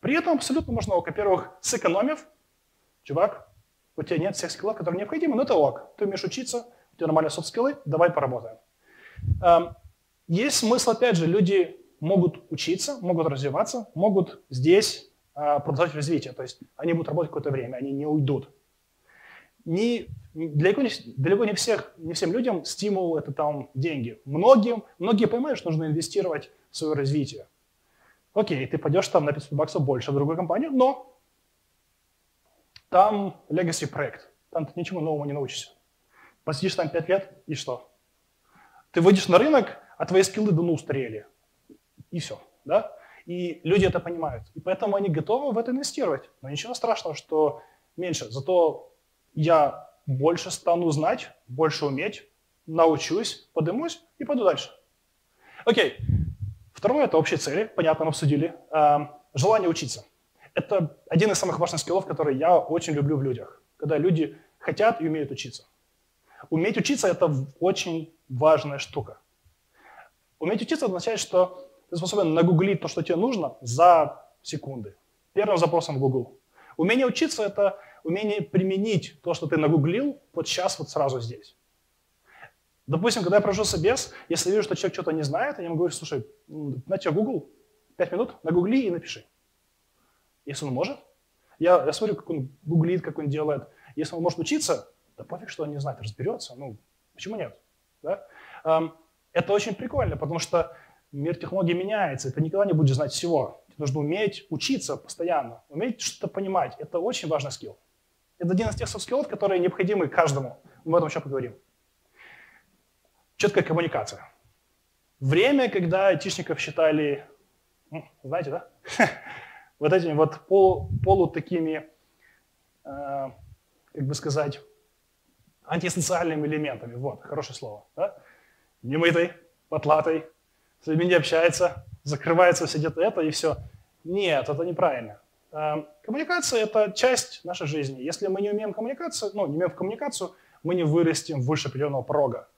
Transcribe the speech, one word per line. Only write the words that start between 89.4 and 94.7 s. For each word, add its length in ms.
Если 200
он 80
может. 260
Я, 280
я 80
смотрю, 220
как 140
он 200
гуглит, 380
как 160
он 120
делает. 380
Если 200
он 60
может 160
учиться, 540